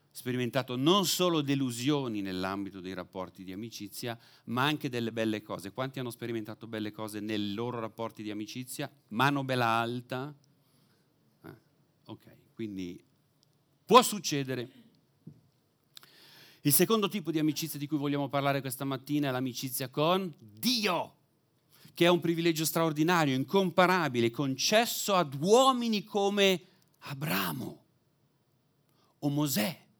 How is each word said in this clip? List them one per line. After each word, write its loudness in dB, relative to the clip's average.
sperimentato -4
non 4
solo 2
delusioni -2
nell'ambito -4
dei -10
rapporti -12
di -12
amicizia, -10
ma -2
anche -2
delle -4
belle -2
cose. -10
Quanti -8
hanno -6
sperimentato -10
belle -6
cose -10
nei -4
loro -6
rapporti -8
di -8
amicizia? -10
Mano 0
bella 0
alta. -4
Ah, -20
ok, -18
quindi -8
può 10
succedere. -2
Il 4
secondo 4
tipo -6
di -2
amicizia -2
di -6
cui -2
vogliamo -2
parlare 2
questa -6
mattina -2
è 0
l'amicizia -4
con 0
Dio, -4
che 4
è 8
un 6
privilegio 2
straordinario, 2
incomparabile, 4
concesso 0
ad 2
uomini 4
come 4
Abramo -6
o -2
Mosè. -2